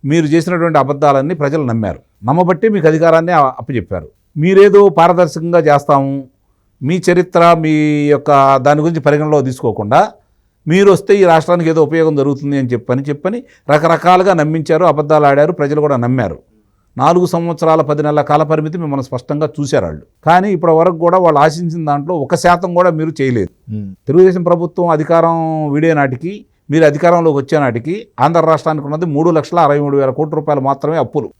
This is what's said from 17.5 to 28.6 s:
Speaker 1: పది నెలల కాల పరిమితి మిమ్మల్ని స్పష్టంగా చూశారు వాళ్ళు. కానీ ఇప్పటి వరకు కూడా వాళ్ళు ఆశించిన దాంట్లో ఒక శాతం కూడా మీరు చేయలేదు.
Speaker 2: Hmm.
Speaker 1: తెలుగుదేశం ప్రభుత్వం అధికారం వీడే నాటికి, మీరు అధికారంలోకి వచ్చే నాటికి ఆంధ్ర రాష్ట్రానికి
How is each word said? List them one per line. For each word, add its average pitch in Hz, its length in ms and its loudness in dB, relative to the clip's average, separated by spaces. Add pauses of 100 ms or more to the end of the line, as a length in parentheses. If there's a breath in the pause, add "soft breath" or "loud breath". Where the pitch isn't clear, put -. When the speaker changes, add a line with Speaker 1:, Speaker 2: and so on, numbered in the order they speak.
Speaker 1:
పది 147 220 -2
నెలల 147 180 0
కాల 151 220 0
పరిమితి 156 340 -4
మిమ్మల్ని 143 260 -6
స్పష్టంగా 147 460 -6 (100)
చూశారు 139 260 -2
వాళ్ళు. 78 160 -10 (240)
కానీ 185 260 2
ఇప్పటి 170 220 0
వరకు 165 240 2
కూడా 170 200 0
వాళ్ళు 165 220 2
ఆశించిన 160 460 -4
దాంట్లో 143 300 -4
ఒక 147 200 -4
శాతం 175 380 0
కూడా 180 160 2
మీరు 160 320 -4
చేయలేదు. 120 300 -2 (200)
Speaker 2:
Hmm. 104 160 -10 (200)
Speaker 1:
తెలుగుదేశం 180 420 4
ప్రభుత్వం 175 460 -2
అధికారం 165 400 0 (380)
వీడే 160 200 0
నాటికి, 147 520 -4 (260)
మీరు 160 140 4
అధికారంలోకి 160 520 2
వచ్చే 139 220 -2
నాటికి 139 480 -4 (140)
ఆంధ్ర 165 200 2 (100)
రాష్ట్రానికి 156 340 -2